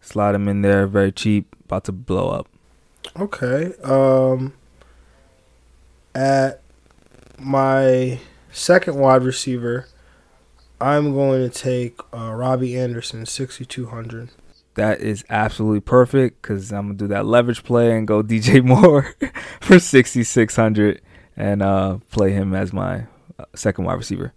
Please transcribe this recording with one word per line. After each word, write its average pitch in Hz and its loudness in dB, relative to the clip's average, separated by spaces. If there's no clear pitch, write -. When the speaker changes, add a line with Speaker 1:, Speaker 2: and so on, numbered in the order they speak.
Speaker 1:
Slide 101 -2
him 101 -2
in 101 -2
there, 101 2
very 98 0
cheap, 104 -2
about - -8
to 104 -8
blow 90 -6
up. - -8
Speaker 2:
Okay. 165 -6
Um, 131 2
at 135 0
my 135 2
second 147 0
wide 131 6
receiver, 123 -6
I'm 147 0
going 135 0
to - -
take, 123 -6
uh, 113 -12
Robbie 127 -2
Anderson, 117 -8
sixty-two 127 -10
hundred. 113 -14
Speaker 1:
That 107 -2
is 104 -6
absolutely 107 -2
perfect 127 2
'cause 101 -8
I'm 101 -8
gonna 101 -10
do 101 -6
that 101 -2
leverage 120 0
play 117 2
and 110 -2
go 107 0
<laughs> - -
D 110 0
J 131 6
Moore 139 6
<laughs> - -16
for 185 8
sixty-six 123 2
hundred 107 2
and, 101 -2
uh, 95 0
play 98 0
him 98 -2
as 95 -4
my, 92 -6
uh, - -18
second 95 -4
wide 87 -4
receiver. - -8